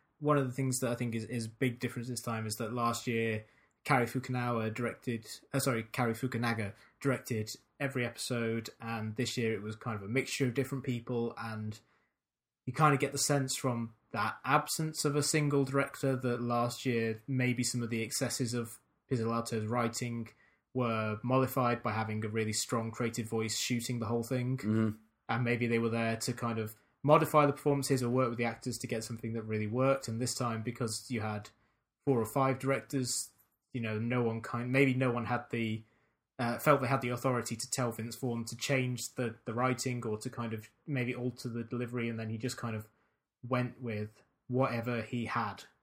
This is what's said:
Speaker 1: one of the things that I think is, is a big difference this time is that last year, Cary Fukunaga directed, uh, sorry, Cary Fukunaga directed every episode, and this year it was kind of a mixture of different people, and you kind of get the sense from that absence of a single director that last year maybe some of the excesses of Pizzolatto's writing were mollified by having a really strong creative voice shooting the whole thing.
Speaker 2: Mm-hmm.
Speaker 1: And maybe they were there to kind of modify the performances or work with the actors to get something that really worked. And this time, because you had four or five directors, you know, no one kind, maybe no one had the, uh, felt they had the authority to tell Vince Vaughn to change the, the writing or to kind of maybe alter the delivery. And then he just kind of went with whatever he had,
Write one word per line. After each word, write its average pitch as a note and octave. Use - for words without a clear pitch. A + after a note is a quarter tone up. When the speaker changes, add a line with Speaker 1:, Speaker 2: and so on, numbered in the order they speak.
Speaker 1:
one D3
of C3
the B2
things C3
that A#2+
I B2
think A#2
is, A2
is A#2
a A2
big B2
difference A#2+
this A#2+
time A2
is G#2+
that A#2
last A#2
year, A2+
Cary B2+
Fukunaga A#2+
directed, A#2
uh, C#3
sorry, A#2
Cary A#2
Fukunaga A2+
directed A2+
every B2+
episode, A2+
and A2
this A#2+
year A2+
it G2+
was G#2+
kind A2+
of G2
a G2
mixture C3
of B2
different C3+
people, A#2
and G#2+
you B2+
kind D3
of C3+
get C#3
the C#3
sense C3+
from A#2
that G#2
absence D#3
of C#3+
a C#3+
single C#3+
director C3+
that B2
last A#2+
year A2+
maybe B2
some A#2+
of A2+
the A2+
excesses A#2+
of A#2
Pizzolatto's A2+
writing A#2
were A2+
mollified B2
by A2
having G#2+
a G#2+
really A2
strong A2+
creative A#2
voice A2
shooting A#2+
the A2
whole A#2
thing. B2+
Speaker 2:
Mm-hmm. A2
Speaker 1:
And A#2
maybe A#2
they A#2
were A2+
there A2+
to A#2
kind A#2
of G#2+
modify D3+
the C#3+
performances C#3
or A#2+
work B2+
with A#2
the A#2+
actors A#2
to -
get A2+
something A2+
that A2+
really G#2+
worked. C3
And A2+
this B2
time, A2+
because A2
you A#2
had G#2+
four B2+
or A2
five C3+
directors, C3
you B2
know, A2
no A#2+
one A2+
kind, A#2+
maybe C3+
no B2+
one A#2
had A#2+
the, A2
uh, A#2+
felt C#3+
they B2
had C3
the B2
authority B2
to -
tell B2
Vince A2+
Vaughn A#2
to A2+
change B2+
the, A#2
the A2
writing B2
or G#2+
to A#2+
kind A#2
of G#2+
maybe B2+
alter B2
the A#2
delivery. A#2+
And A2+
then A2
he A2+
just B2
kind A#2
of G#2+
went B2
with G#2+
whatever B2
he A#2
had, G#2+